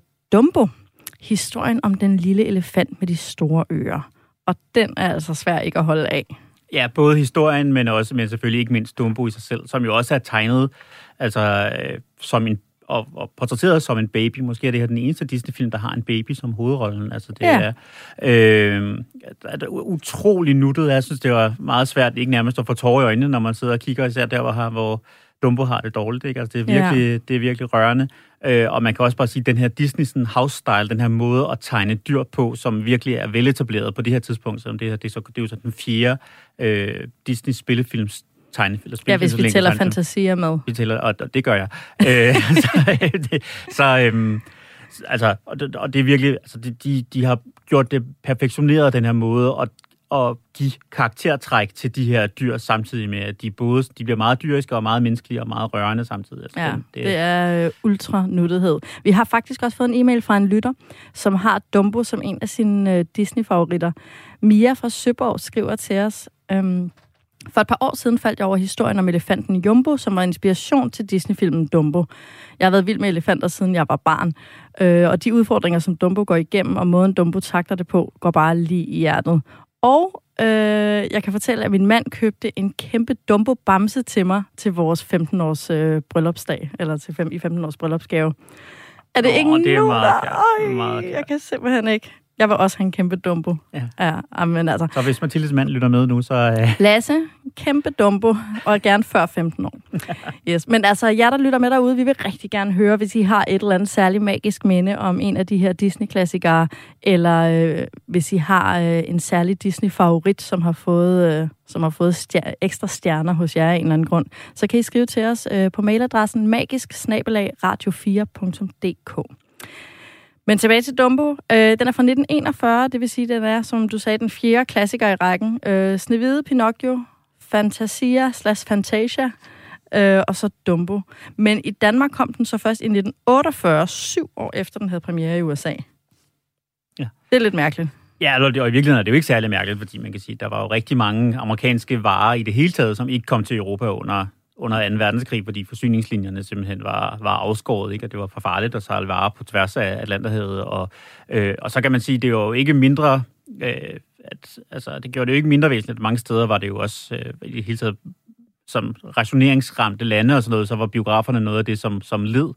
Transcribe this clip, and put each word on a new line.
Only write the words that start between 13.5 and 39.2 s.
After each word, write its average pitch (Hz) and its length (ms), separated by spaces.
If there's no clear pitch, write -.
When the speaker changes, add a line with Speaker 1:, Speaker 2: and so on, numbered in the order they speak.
Speaker 2:
som 120 140
en 110 100
baby. 113 320
Måske 123 280
er 123 40
det 120 80
her 120 80
den 117 100
eneste 135 280
Disney-film, 123 460
der 110 60
har 107 160
en 117 100
baby 113 280
som 123 220
hovedrollen. 107 580
Altså, 110 200
det 110 100
Speaker 1:
Ja. 311 200
Speaker 2:
er, 110 120
øh, 101 160
er - 120
det - 100
u-, - 20
utrolig 175 720
nuttet. 139 340
Jeg 135 140
synes, 131 160
det 127 120
var 113 280
meget 123 280
svært 123 300
ikke 127 140
nærmest 120 280
at 123 80
få 131 60
tårer 123 280
i 131 40
øjnene, 120 240
når 131 100
man 113 140
sidder 120 200
og 120 60
kigger, 131 260
især 120 200
der, 123 160
hvor, 117 280
hvor 110 340
Dumbo 127 200
har 123 180
det 113 140
dårligt, 113 300
ikke? 127 140
Altså, 113 200
det 113 100
er - 40
Speaker 1:
Ja. 190 200
Speaker 2:
virkelig, 120 340
det 127 80
er 123 40
virkelig 123 340
rørende. 120 340
Øh, 120 280
og 117 100
man 113 100
kan 127 120
også 123 120
bare 123 100
sige, 123 160
den 117 140
her 123 100
Disney 143 380
sådan 127 200
house-style, 113 640
den 110 120
her 120 80
måde 120 440
at - 100
tegne 107 340
dyr 135 280
på, 120 320
som 110 300
virkelig 123 300
er 110 120
veletableret 110 680
på - 60
det 120 120
her 127 60
tidspunkt, 113 420
selvom 113 180
det 113 100
her, 110 60
det 107 120
er 107 40
så, 117 160
det - 100
er 120 40
jo 113 60
så 110 160
den 117 80
fjerde, 120 460
øh, 107 480
Disney-spillefilms 120 960
tegne-, 104 320
eller - 140
Speaker 1:
Ja, 202 100
hvis 175 60